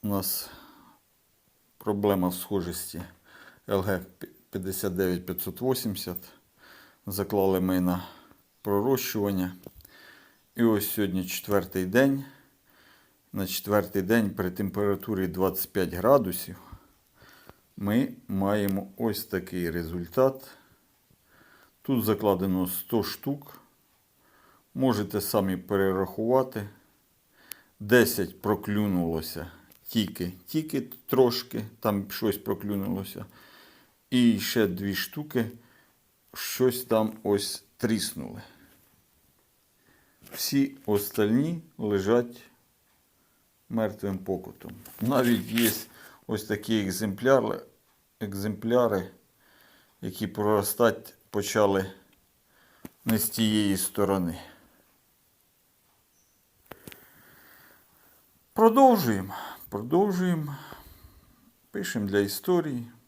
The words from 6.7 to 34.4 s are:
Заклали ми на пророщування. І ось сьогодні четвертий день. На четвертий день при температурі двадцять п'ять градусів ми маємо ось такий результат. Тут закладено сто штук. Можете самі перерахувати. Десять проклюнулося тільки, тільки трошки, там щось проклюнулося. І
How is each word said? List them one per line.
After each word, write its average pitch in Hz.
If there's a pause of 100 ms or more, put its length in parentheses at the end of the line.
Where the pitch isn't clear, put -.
Заклали 95
ми 92
на 90 (580)
пророщування. 101 (1000)
І 120
ось 110
сьогодні 92
четвертий 92
день. 135 (1080)
На 98
четвертий 98
день 104
при 92
температурі 101
двадцять 90
п'ять 87
градусів 95 (1200)
ми 107 (160)
маємо 98 (100)
ось 113
такий 87
результат. 87 (1300)
Тут 123
закладено 98
сто -
штук. - (1120)
Можете 107
самі 95
перерахувати. 101 (1120)
Десять 107
проклюнулося 90 (360)
тільки, 90 (140)
тільки 156
трошки, 120 (160)
там 101
щось -
проклюнулося. 95 (840)
І 120